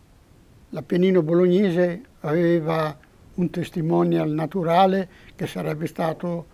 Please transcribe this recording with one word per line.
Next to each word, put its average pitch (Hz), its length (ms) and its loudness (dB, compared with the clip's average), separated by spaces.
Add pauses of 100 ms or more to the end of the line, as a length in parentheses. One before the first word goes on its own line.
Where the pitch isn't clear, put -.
(680)
l'Appennino 180 540 2
bolognese 180 760 2 (200)
aveva 160 760 0 (380)
un 175 140 -2
testimonial 170 800 0
naturale 180 760 0 (280)
che - 120 -6
sarebbe 160 400 -6
stato 170 680 -6